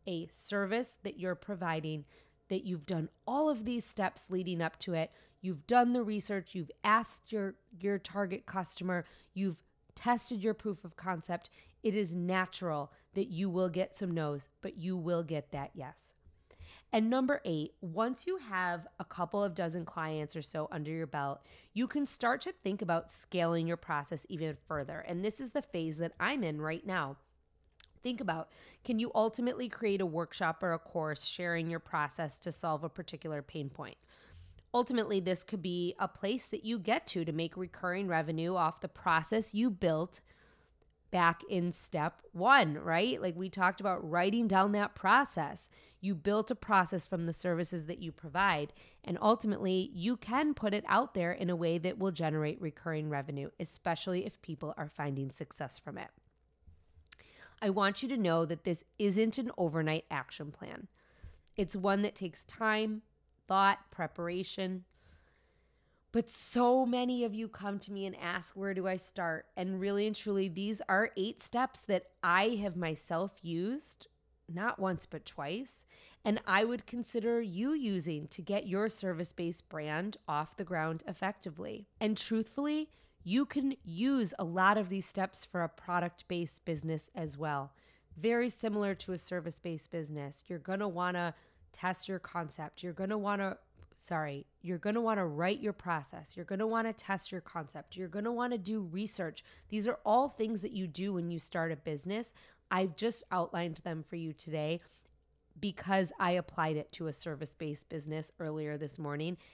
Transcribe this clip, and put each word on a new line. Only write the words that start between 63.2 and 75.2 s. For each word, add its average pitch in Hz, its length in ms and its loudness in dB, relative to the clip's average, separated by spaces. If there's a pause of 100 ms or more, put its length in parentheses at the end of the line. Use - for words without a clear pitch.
thought, 196 440 6
preparation. 180 920 -4 (1300)
But 233 180 2
so 247 560 4
many 247 380 2
of 220 100 0
you 220 140 -4
come 202 320 -4
to 196 120 -10
me 196 140 -4
and 190 100 -6
ask, 175 400 -6
"Where 196 180 -2
do 190 140 0
I 185 80 2
start?" 170 520 -4 (100)
And 185 220 -2
really 202 280 2
and 214 80 -2
truly, 196 320 0
these 196 400 -2
are 196 300 4
eight 196 240 -2
steps - 400 -2
that 180 300 0 (120)
I 185 260 6 (120)
have 190 160 -2
myself 170 640 -2
used, 180 640 -4 (400)
not 196 320 -2
once, 190 260 0
but - 200 -10